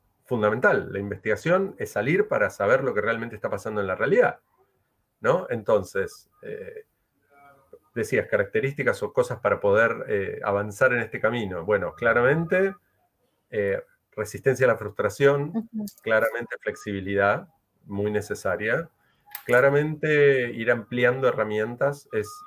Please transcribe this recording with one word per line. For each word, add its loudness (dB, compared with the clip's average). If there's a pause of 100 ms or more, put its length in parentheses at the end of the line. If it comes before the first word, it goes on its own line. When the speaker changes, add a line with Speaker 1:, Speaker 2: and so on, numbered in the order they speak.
(240)
Speaker 1:
fundamental. 0
La -6
investigación -2
es -8
salir 4
para 2
saber 2
lo -2
que 2
realmente -4
está -6
pasando -4
en -2
la -2
realidad, 2 (800)
¿no? 2
Entonces, -2 (140)
eh, -14 (1080)
decías, -2
características -2
o -6
cosas 0
para 0
poder, 2
eh, -4
avanzar 0
en 0
este -8
camino. -2
Bueno, 0
claramente, 2 (760)
eh, -2 (340)
resistencia 0
a 6
la 2
frustración, 0
Speaker 2:
Ujú. -6 (160)
Speaker 1:
claramente 0
flexibilidad, -2 (360)
muy -4
necesaria. -4 (580)
Claramente 2
ir -2
ampliando 0
herramientas -2
es -4 (180)